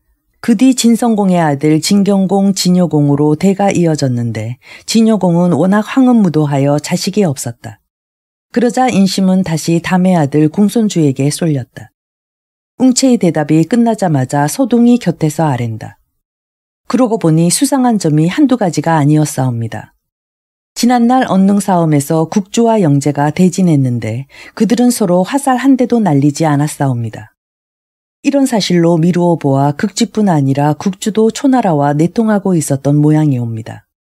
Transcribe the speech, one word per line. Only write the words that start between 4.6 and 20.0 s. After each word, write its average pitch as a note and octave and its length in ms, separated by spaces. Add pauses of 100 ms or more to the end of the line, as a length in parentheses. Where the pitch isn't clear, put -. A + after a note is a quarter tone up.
진효공은 F3+ 640
워낙 F#3 340
황음무도하여 D3+ 920
자식이 F3+ 420
없었다. B2 560 (720)
그러자 B3 360
인심은 F#3+ 560
다시 E3 360
담의 F#3 360
아들 D3+ 320
공손주에게 E3+ 840
쏠렸다. C#3+ 640 (840)
웅채의 B3+ 400
대답이 D#3 480
끝나자마자 D#3+ 840
소동이 A#3+ 500
곁에서 D#3+ 460
아랜다. A2+ 560 (880)
그러고 A3+ 320
보니 E3 300
수상한 B3 500
점이 D#3 260
한두 B3+ 300
가지가 E3 400
아니었사옵니다. C3+ 960 (840)